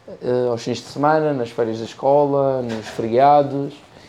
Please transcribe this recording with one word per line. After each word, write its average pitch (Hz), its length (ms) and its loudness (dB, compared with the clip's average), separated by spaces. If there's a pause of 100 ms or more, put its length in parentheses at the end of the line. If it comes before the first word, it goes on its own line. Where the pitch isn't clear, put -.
(220)
eh, 123 260 0
aos 117 140 -2
fins 123 160 -4
de - 60 -14
semana, 151 480 2
nas 120 180 -4
férias 113 300 -4
da 117 40 -8
escola, 139 800 0
nos 113 240 -6
feriados, 139 880 2 (340)